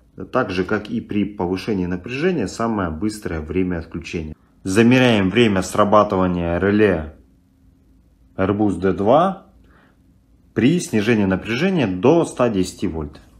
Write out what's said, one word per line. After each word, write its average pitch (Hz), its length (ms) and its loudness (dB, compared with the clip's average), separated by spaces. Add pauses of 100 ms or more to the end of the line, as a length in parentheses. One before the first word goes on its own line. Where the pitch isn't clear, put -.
(300)
так 120 200 -2
же, 92 140 -2
как 104 260 -6
и 117 100 -6
при 101 240 -4
повышении 92 640 -4
напряжения, 120 600 -4
самое 104 420 -4
быстрое 82 520 -6
время 87 400 -4
отключения. 80 560 -10 (260)
Замеряем 113 680 4
время 101 340 2
срабатывания 92 1000 2
реле 95 560 2 (1200)
Airbus 101 420 0
Д 95 140 0
два 139 600 2 (1040)
при 135 240 4
снижении 110 460 0
напряжения 117 640 0
до 123 360 4
ста - 240 0
десяти 95 380 -2
вольт. 78 340 -8 (200)